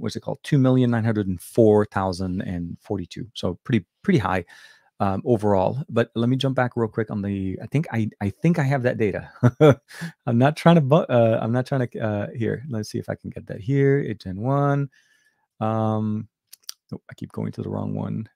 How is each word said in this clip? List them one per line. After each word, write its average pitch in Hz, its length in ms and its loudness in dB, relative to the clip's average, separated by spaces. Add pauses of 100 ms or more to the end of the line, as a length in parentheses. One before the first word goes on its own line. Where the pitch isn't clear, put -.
what's 113 160 -6
it 113 40 -10
called? - 220 -10
Two 147 160 0
million 127 320 4
nine 113 140 0
hundred 107 240 0
and 90 120 -4
four 104 460 6
thousand 95 540 -4
and 87 400 -8
forty-two. 98 540 -10
So 92 280 -6
pretty, 117 240 -2 (160)
pretty 180 160 2
high, 92 260 -2 (540)
um, 98 260 0
overall. 104 640 2
But 117 280 -2
let 117 120 0
me 131 60 2
jump 131 220 -2
back 123 180 0
real 113 140 0
quick 110 240 -4
on 104 100 -4
the, 98 400 -4
I 113 40 -12
think 151 260 -2
I, 113 180 -2 (100)
I 101 100 -2
think 170 280 0
I 143 60 2
have 135 180 0
that 120 160 0
data. 95 320 -2 (300)
<laughs> 151 200 8 (460)
I'm 120 120 2
not 143 180 4
trying 170 180 6
to 165 60 6
bu-, 139 280 4
uh, 117 320 4
I'm 113 120 -2
not 131 140 -2
trying 127 200 -2
to, - 140 -8
uh, 107 340 -2
here. 107 340 -4
Let's 110 220 -6
see 117 80 -6
if 110 100 -10
I 107 60 -4
can - 160 -12
get - 160 -14
that - 140 -10
here. 139 400 2
Eight 113 220 -8
Gen 92 180 -10
one. 143 500 0 (720)
Um, 110 680 -2 (640)
oh, - 160 -12
I - 60 -20
keep - 160 -14
going 55 220 -8
to - 100 -8
the 98 80 -8
wrong - 240 -6
one. 110 420 -8